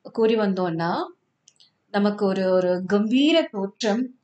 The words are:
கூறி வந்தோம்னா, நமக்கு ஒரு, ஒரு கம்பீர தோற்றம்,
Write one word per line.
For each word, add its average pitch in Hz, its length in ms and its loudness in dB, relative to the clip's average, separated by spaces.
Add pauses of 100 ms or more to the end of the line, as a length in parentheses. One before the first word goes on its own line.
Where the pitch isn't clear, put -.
கூறி 226 340 0
வந்தோம்னா, 180 560 -2 (1000)
நமக்கு 208 340 0
ஒரு, 190 240 0
ஒரு 180 380 2
கம்பீர 254 540 2
தோற்றம், 220 840 -4